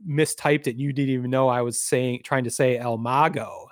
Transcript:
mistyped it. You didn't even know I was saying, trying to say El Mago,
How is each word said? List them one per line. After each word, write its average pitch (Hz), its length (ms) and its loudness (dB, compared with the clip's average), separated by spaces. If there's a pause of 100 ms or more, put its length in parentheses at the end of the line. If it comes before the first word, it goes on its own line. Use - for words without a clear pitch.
mistyped 151 560 2
it. 117 100 -2
You 139 160 -2
didn't 135 220 0
even 123 160 -2
know 131 200 4
I 123 120 2
was 120 180 -2
saying, 127 440 0
trying 135 220 0
to 143 60 -2
say 127 280 2
El 120 180 -2
Mago, 123 760 0